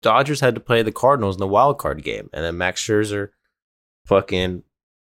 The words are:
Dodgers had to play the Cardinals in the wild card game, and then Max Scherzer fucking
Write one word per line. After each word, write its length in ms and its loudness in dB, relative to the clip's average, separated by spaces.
Dodgers 380 2
had 160 2
to 60 -10
play 200 2
the 100 -2
Cardinals 440 2
in 40 -8
the 80 -2
wild 300 4
card 260 -6
game, 300 -10
and 100 -6
then 140 -6
Max 260 -4
Scherzer 460 -2
fucking 580 0